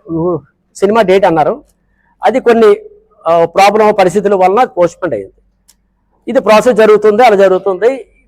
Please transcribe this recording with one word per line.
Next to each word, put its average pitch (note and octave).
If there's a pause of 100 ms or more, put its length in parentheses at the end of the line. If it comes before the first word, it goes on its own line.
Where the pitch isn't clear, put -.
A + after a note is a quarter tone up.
(120)
ఊ, E3 (380)
సినిమా G#3+
డేట్ F#3+
అన్నారు, E3 (600)
అది A3
కొన్ని, A3 (500)
ఆ, E3+
ప్రాబ్లం G3+
పరిస్థితుల G3
వలన F#3+
పోస్ట్‌పోన్ F3
అయ్యింది. G2 (920)
ఇది A#3+
ప్రాసెస్ G#3+
జరుగుతుంది, G#3+
అలా G#3+
జరుగుతుంది. G3 (200)